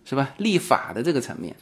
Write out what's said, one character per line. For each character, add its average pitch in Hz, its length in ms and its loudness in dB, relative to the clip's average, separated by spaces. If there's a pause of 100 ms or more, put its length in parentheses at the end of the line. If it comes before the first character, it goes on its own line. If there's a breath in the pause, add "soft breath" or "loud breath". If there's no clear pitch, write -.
是 - 100 -10
吧？ 135 240 0
立 208 220 2
法 - 340 0
的 104 80 -2
这 160 120 2
个 135 80 0
层 - 180 -8
面， 87 220 -8